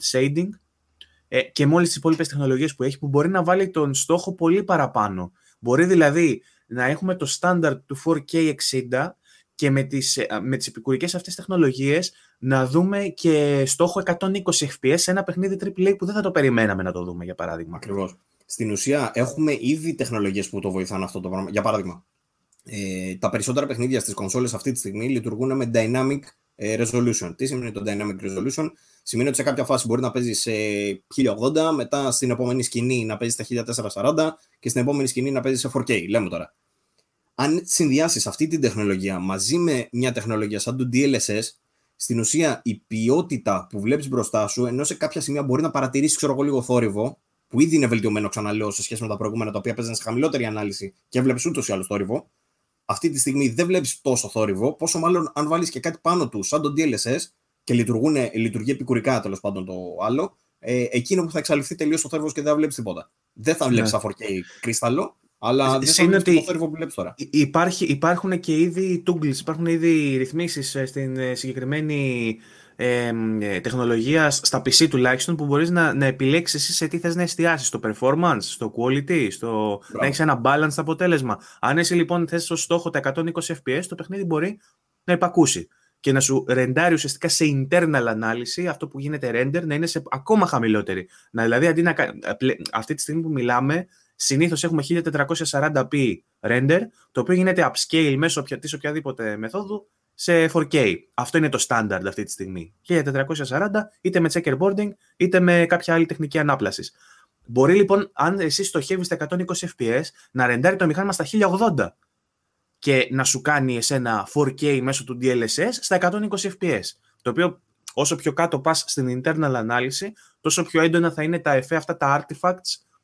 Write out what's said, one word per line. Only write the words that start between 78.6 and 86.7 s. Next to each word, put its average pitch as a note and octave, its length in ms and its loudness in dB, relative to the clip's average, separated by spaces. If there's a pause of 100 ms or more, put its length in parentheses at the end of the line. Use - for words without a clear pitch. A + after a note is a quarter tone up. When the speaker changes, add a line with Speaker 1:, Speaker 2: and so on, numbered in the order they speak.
Speaker 1:
quality, C#3 540 0
στο - 160 -8 (320)
Speaker 2:
Μπράβο. - 200 -12
Speaker 1:
να C3 60 2
έχεις C#3 140 0
ένα D#3 240 4
balanced C#3+ 320 4
αποτέλεσμα. D#3+ 640 0 (200)
Αν C3+ 180 2
εσύ, E3+ 180 2
λοιπόν, E3+ 320 0
θες E3+ 240 -4
ως E3 100 -2
στόχο E3+ 280 0
τα E3 80 -2
εκατόν C#3+ 300 -2
είκοσι E3 280 -6 (100)
F C3 40 -4
P C3+ 100 0
S, F3+ 80 -6
το F3 80 -10
παιχνίδι F#3 280 -8
μπορεί E3+ 360 -2 (440)
να F3+ 100 2
υπακούσει E3+ 540 4 (320)
και C#3 120 2
να C3+ 80 4
σου C3 280 2
ρεντάρει C3 460 4